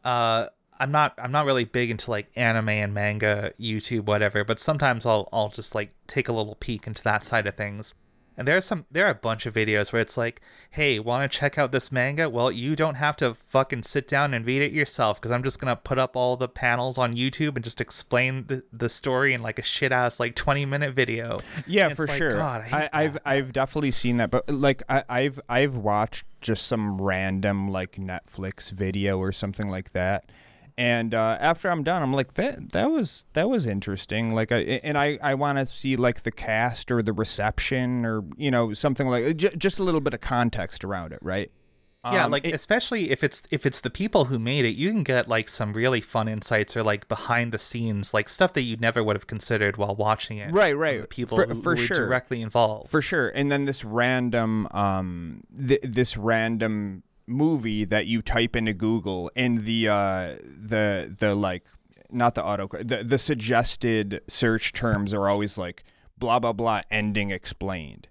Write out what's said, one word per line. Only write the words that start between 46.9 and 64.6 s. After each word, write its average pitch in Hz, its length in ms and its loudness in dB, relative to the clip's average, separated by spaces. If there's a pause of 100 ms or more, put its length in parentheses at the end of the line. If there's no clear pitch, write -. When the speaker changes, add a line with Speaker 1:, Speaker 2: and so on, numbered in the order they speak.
Speaker 1:
behind 117 460 0
the 107 40 -4
scenes, 110 560 0
like, 107 160 0
stuff - 240 2
that 139 80 0
you 113 160 -4
never 117 260 2
would 107 120 2
have 101 100 -6
considered 104 520 0
while 101 180 0
watching 107 420 0
it 104 160 -8
Speaker 2:
Right, 185 200 6
Speaker 1:
from 143 60 0
Speaker 2:
right. 143 220 0
Speaker 1:
the - 60 -12
people 120 320 -2
Speaker 2:
For, - 80 4
Speaker 1:
who, 117 160 -6
Speaker 2:
for 175 120 2
Speaker 1:
who - 60 0
were 120 60 0
Speaker 2:
sure. 151 180 2
Speaker 1:
directly 127 380 -2
involved. 110 480 2
Speaker 2:
For 156 100 4
sure. 139 280 2
And 143 220 0
then 143 140 0
this 135 180 -4
random, 117 840 2
um, 92 720 -2 (160)
th-, 135 240 2
this 120 360 0
random 110 840 0 (280)
movie 120 540 2
that 98 220 2
you 113 160 0
type 117 340 0
into 113 180 0
Google 95 600 0
and 120 300 2
the, 113 240 2
uh, 95 460 0 (100)
the, 98 760 -2
the, 104 160 4
like, 95 300 -2 (440)
not 120 260 2
the 82 100 -2
auto, 98 240 -2 (120)
the, 113 220 -2
the 123 140 2
suggested 113 1120 0
search 113 420 2